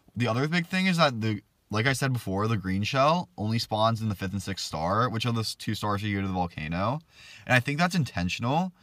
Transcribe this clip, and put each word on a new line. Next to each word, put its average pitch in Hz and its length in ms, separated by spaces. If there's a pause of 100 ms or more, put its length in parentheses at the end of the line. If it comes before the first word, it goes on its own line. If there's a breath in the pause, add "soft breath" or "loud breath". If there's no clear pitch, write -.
(160 soft breath)
the 120 120
other 120 200
big 170 180
thing 185 200
is 185 100
that 139 240
the, 110 220 (300)
like 110 140
I 139 60
said 131 200
before, 104 360
the 113 80
green 95 260
shell 143 540
only 110 220
spawns 110 420
in 110 80
the 101 60
fifth 92 180
and 98 100
sixth - 220
star, 92 440
which 113 180
are 117 60
the 117 80
s-, - 140
two - 200
stars 101 280
you 104 140
go 98 60
to 98 60
the 95 40
volcano. 90 680 (460 loud breath)
And 123 80
I 123 60
think 143 180
that's 180 160
intentional, 135 760 (100)